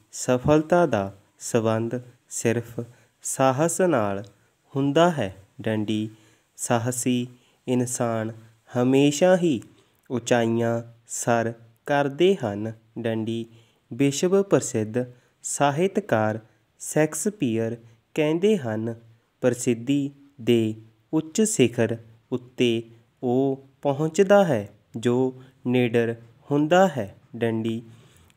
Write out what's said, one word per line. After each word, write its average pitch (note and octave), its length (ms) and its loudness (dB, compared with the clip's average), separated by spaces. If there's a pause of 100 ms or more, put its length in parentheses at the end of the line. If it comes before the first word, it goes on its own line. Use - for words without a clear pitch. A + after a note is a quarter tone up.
(120)
ਸਫਲਤਾ D#3 720 2
ਦਾ G2+ 320 -2 (220)
ਸੰਬੰਧ A2+ 560 -2 (340)
ਸਿਰਫ A#2 500 -4 (420)
ਸਾਹਸ C#3+ 600 0
ਨਾਲ G#2+ 420 0 (520)
ਹੁੰਦਾ C#3+ 360 4
ਹੈ। G#2 240 -4 (260)
ਡੰਡੀ। G#2+ 480 -2 (480)
ਸਾਹਸੀ B2 680 -2 (400)
ਇਨਸਾਨ B2 640 -2 (380)
ਹਮੇਸ਼ਾ C#3+ 680 4
ਹੀ E3 240 0 (500)
ਉਚਾਈਆਂ A#2 720 0 (260)
ਸਰ A#2 460 -2 (320)
ਕਰਦੇ C#3+ 500 0
ਹਨ। A2 380 -6 (260)
ਡੰਡੀ। A2+ 460 -4 (480)
ਵਿਸ਼ਵ C#3 500 2
ਪ੍ਰਸਿੱਧ A2+ 540 0 (460)
ਸਾਹਿਤਕਾਰ C#3+ 960 0 (400)
ਸ਼ੇਕਸਪੀਅਰ C3 1000 -2 (360)
ਕਹਿੰਦੇ E3+ 440 2
ਹਨ, A2+ 380 -6 (460)
"ਪ੍ਰਸਿੱਧੀ B2+ 680 0 (300)
ਦੇ A2+ 340 2 (380)
ਉੱਚ D#3+ 280 -2
ਸਿਖਰ A#2 560 0 (340)
ਉੱਤੇ A#2+ 520 -2 (400)
ਉਹ C3+ 440 -2 (140)
ਪਹੁੰਚਦਾ D#3+ 640 2
ਹੈ A2+ 240 -2 (280)
ਜੋ B2+ 440 0 (260)
ਨਿਡਰ A#2+ 480 2 (360)
ਹੁੰਦਾ D#3 360 4
ਹੈ।" A2+ 280 -6 (200)
ਡੰਡੀ। A2+ 460 -2 (560)